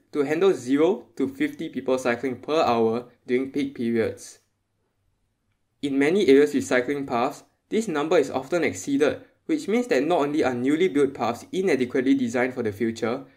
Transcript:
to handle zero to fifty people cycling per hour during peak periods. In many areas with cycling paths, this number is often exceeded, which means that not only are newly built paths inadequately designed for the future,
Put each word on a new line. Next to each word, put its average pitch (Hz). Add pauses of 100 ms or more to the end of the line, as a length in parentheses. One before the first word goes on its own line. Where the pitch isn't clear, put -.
(140)
to 151
handle 165
zero 143 (100)
to 139
fifty 147
people 127
cycling 123
per 156
hour 117 (220)
during 131
peak 139
periods. 117 (1400)
In 139
many 170
areas 143
with 135
cycling 139
paths, 131 (260)
this 220
number 160
is 147
often 165
exceeded, 139 (240)
which 151
means 233
that 139
not 165
only 143
are 127
newly 143
built 139
paths 113
inadequately 139
designed 127
for 123
the 110
future, 113 (120)